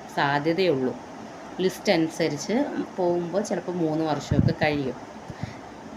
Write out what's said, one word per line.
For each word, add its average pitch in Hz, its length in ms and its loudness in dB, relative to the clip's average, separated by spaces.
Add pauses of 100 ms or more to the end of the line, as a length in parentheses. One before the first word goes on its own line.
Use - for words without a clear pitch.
(160)
സാധ്യതയുള്ളൂ. 147 800 2 (640)
ലിസ്റ്റ് 185 320 2
അനുസരിച്ച് 160 720 2 (320)
പോകുമ്പോൾ 175 460 2
ചിലപ്പോൾ 185 300 -4
മൂന്ന് 160 320 0
വർഷമൊക്കെ 151 600 4
കഴിയും. 147 500 -2 (840)